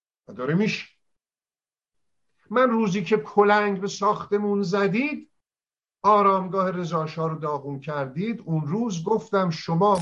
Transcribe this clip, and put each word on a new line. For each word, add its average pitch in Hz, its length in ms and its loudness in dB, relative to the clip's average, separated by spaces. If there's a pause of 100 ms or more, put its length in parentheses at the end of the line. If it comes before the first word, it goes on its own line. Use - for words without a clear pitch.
(280)
و 113 40 -18
داره 127 220 -2
می‌شه. - 340 0 (1600)
من 247 200 4
روزی 214 340 0
که 214 120 2
کلنگ 208 640 2
به 202 80 -6
ساختمون 202 760 -2
زدید، 202 680 -2 (720)
آرامگاه 196 680 4
رضا 170 360 -4
شاه 160 240 -4
رو 151 80 -6
داغون 143 420 -6
کردید، 151 640 -6
اون 156 220 -2
روز 185 380 -2
گفتم 202 460 0
شما 180 520 2